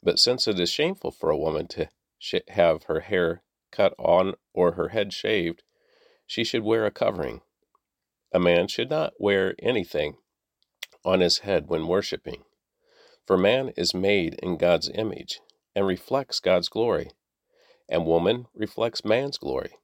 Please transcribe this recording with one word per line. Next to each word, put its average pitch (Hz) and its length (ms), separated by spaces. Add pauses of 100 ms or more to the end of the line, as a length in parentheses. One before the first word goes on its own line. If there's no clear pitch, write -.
But 85 160
since 127 280
it 98 140
is 87 100
shameful 180 420
for - 180
a 76 80
woman 78 300
to - 200 (300)
sh-, - 160 (140)
have 85 360
her 80 160
hair 87 420 (300)
cut - 260
on 92 360 (200)
or 87 180
her 87 180
head 104 220
shaved, 92 500 (640)
she - 180
should 113 180
wear 110 240
a 104 40
covering. 87 500 (920)
A 92 60
man 87 300
should 120 200
not 156 300
wear 98 400
anything 87 580 (880)
on 92 160
his 87 180
head 85 300
when 80 180
worshiping. - 560 (840)
For 95 100
man 117 400
is - 160
made 95 420
in 90 220
God's 87 380
image - 460 (340)
and 98 120
reflects 127 540
God's 92 280
glory, 95 420 (800)
and 82 180
woman 92 480
reflects 110 500
man's 127 320
glory. - 360 (120)